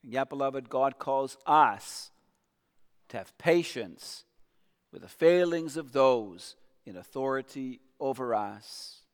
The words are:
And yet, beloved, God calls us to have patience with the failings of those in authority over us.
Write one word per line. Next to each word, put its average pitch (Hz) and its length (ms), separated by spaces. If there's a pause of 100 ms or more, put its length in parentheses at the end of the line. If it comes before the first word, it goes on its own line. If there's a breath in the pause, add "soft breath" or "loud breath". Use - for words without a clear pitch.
And 117 100
yet, 135 160
beloved, 135 400
God 135 300
calls 135 380 (100)
us 143 640 (960)
to - 80
have 98 220
patience - 880 (680)
with - 100
the 92 60
failings 165 680
of 143 160
those 123 640 (320)
in 98 100
authority 135 840 (180)
over 131 360
us. 104 680 (140)